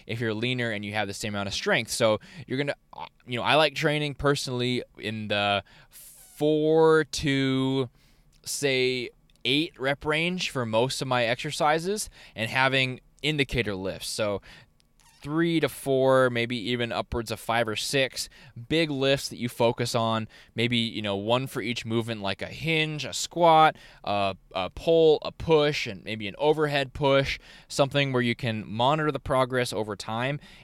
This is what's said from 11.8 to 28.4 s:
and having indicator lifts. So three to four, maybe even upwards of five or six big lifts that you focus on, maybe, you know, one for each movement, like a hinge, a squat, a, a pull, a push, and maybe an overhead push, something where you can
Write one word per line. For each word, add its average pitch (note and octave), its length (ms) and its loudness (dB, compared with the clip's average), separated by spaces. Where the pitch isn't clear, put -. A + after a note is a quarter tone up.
and A2 140 -4
having C3 500 0
indicator C3+ 540 -2
lifts. F#2 340 -8
So G#2 320 -2
three E3 380 0
to C#3+ 100 2
four, C3 600 4
maybe A#2+ 260 -2
even A#2 360 -2
upwards A2 400 -6
of G#2+ 80 -6
five A2+ 280 0
or G#2+ 80 -4
six - 540 -2
big D#3 220 0
lifts C3+ 380 0
that - 80 -12
you A#2 120 -4
focus A#2+ 460 0
on, A2+ 320 0
maybe, A#2 240 0
you A2+ 240 -2
know, G2+ 140 -2
one A#2 320 0
for B2 140 -8
each A#2 220 -6
movement, A2+ 380 -2
like G2 220 -4
a E2+ 40 -6
hinge, D#3 580 -2
a F#2+ 80 -10
squat, D#3+ 600 6
a, G2 320 0
a F#2 180 -2
pull, D#3+ 520 4
a - 80 -8
push, D3+ 560 0
and F#2+ 160 -10
maybe G#2+ 240 -6
an F#2+ 100 -8
overhead D3 560 2
push, C#3 460 2
something C#3 460 0
where B2 80 2
you A#2+ 140 0
can A2 320 -4